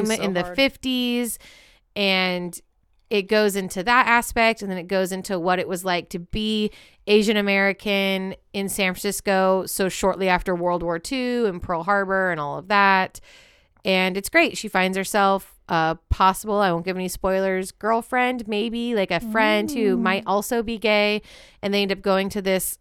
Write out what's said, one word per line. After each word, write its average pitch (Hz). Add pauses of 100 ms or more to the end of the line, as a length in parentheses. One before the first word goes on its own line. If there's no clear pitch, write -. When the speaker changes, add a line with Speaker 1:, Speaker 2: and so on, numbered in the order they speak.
Speaker 1:
It'd 214
be 220
so -
Speaker 2:
in 202
the 175
Speaker 1:
hard. 180
Speaker 2:
fifties. 247 (580)
And 185 (520)
it 208
goes 214
into 185
that 240
aspect, 226
and 196
then 185
it 175
goes 190
into 190
what 180
it 180
was 185
like 175
to 190
be 214 (360)
Asian 214
American 196 (180)
in 196
San 190
Francisco 190
so 190
shortly 185
after 180
World 175
War 170
Two 247
and 180
Pearl 170
Harbor 190
and 160
all 143
of 180
that. 196 (640)
And 185
it's 196
great. 320
She 220
finds 185
herself 196 (140)
a 160 (100)
possible, 202
I 190
won't 170
give 185
any 185
spoilers, 190
girlfriend, 233
maybe, 233
like, 190
a 175
friend 214
who 247
Speaker 1:
Mm. 240
Speaker 2:
might 185
also 202
be 220
gay. 208 (420)
And 196
they 202
end 196
up 190
going 190
to 208
this 190